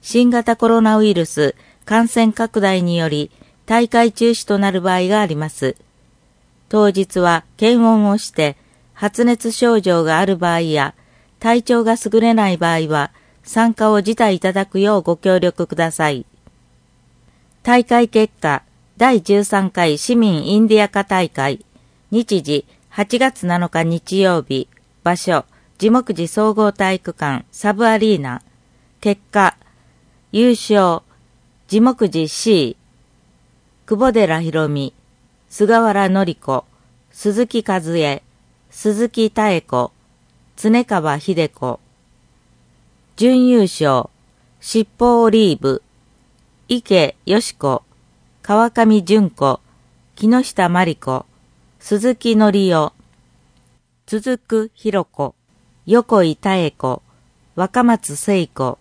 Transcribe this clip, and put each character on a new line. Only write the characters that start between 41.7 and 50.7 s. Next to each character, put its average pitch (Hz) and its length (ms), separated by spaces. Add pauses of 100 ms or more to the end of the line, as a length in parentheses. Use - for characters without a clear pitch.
準 254 300
優 247 160
勝、 143 460 (520)
七 226 240
宝 240 380
オ 226 80
リ 208 260
ー - 20
ブ、 135 240 (840)
池 190 480 (100)
よ 208 140
し - 120
子、 135 300 (580)
川 220 300
上 220 340
純 196 240
子、 139 320 (560)
木 208 120
下 233 400
真 180 160